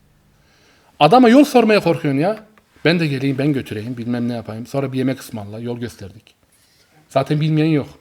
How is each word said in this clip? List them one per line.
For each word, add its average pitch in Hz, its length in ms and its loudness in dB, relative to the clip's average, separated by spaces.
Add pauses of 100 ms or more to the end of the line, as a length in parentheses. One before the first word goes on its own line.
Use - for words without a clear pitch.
(1000)
Adama 226 300 6
yol 277 140 8
sormaya 226 360 4
korkuyorsun 147 400 0
ya. 202 240 -2 (420)
"Ben 170 140 2
de 160 80 0
geleyim, 135 300 -2
ben 143 160 0
götüreyim, 117 440 -6
bilmem 120 320 -4
ne 120 40 -6
yapayım." 113 340 -10
Sonra 135 260 -6
bir 131 40 -6
yemek 127 220 -2
ısmarla, 104 400 -14
yol 120 200 -8
gösterdik. 107 560 -14 (720)
Zaten 147 320 -2
bilmeyen 156 300 2
yok. 139 180 0 (120)